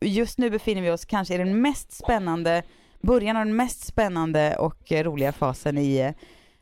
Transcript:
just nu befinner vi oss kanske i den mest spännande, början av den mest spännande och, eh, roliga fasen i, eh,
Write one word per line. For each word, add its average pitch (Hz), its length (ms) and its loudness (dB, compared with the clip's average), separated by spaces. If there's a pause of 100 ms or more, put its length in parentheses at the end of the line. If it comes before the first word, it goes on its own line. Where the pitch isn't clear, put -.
just 214 380 0
nu 240 120 2
befinner 208 320 -2
vi 170 80 0
oss 170 140 -2
kanske 190 300 -2
i 180 40 0
den 190 240 0
mest 277 300 -2
spännande, 170 720 0 (400)
början 220 340 2
av 220 100 0
den 214 100 0
mest 247 300 -2
spännande 160 680 2
och, - 360 -4
eh, 156 120 2
roliga 143 280 0
fasen 143 460 -2
i, 139 220 2
eh, 135 100 0 (520)